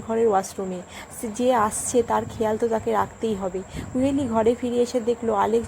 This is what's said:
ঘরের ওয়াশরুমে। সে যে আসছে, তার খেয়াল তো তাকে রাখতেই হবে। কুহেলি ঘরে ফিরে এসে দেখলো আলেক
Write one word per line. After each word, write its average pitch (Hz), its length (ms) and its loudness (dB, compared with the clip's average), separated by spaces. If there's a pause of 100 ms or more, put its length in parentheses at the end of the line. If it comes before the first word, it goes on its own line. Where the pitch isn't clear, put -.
ঘরের 226 200 2
ওয়াশরুমে। 190 520 0 (400)
সে 240 80 -6
যে 247 260 2
আসছে, 220 480 2
তার 220 200 0 (160)
খেয়াল 214 180 0
তো 233 120 0
তাকে 220 240 -2
রাখতেই 208 420 -2
হবে। 190 280 -4 (300)
কুহেলি 277 340 2
ঘরে 226 280 4
ফিরে 240 220 -2
এসে 240 240 2
দেখলো 226 340 0
আলেক 208 340 2